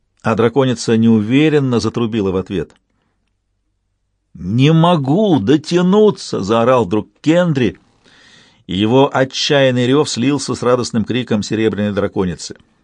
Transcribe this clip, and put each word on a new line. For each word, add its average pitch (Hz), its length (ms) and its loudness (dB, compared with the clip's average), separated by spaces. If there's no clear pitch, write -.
а 110 120 -2
драконица 117 640 0
неуверенно 120 840 2
затрубила 110 500 -2
в 90 60 -2
ответ. 92 360 -6
"Не 117 380 0
могу 165 640 2
дотянуться!" — 175 1040 0
заорал 117 440 2
вдруг 104 220 -2
Кендри, 151 580 0
и 87 100 -6
его 123 360 2
отчаянный 135 760 0
рёв 143 220 2
слился 131 460 -4
с - 80 -8
радостным 120 420 0
криком 117 380 -2
серебряной 104 500 -2
драконицы. 95 640 -6